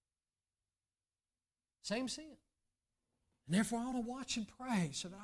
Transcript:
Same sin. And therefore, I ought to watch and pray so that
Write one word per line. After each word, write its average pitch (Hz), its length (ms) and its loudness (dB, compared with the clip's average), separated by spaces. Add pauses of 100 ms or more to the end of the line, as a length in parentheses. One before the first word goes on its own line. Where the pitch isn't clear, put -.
(1800)
Same 240 260 0
sin. 302 300 -8 (1080)
And 156 80 4
therefore, 226 240 4
I 233 60 0
ought 262 80 -2
to 254 80 2
watch 247 360 -4
and 214 100 0
pray 208 460 2
so - 140 -4
that 190 160 -12